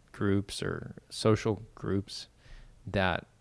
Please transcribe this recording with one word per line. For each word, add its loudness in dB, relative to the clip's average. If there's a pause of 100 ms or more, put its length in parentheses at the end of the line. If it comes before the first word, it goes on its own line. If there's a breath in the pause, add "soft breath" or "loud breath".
(140)
groups 0
or -6 (140)
social 2 (140)
groups -4 (600 soft breath)
that 2 (160)